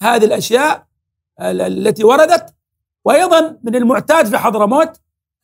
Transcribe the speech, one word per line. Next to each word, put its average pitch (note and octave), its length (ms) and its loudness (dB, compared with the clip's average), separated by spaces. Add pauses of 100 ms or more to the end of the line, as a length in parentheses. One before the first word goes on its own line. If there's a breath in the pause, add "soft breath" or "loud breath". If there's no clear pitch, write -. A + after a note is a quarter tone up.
هذه A3 240 2
الأشياء B3 600 -2 (520)
ال-، F#2 220 -6
التي G3 420 -4
وردت. D#4 520 2 (500)
وأيضًا D#4+ 580 0
من A3+ 120 -6
المعتاد B3+ 500 0
في A3 120 -4
حضرموت A#3 600 -2 (440)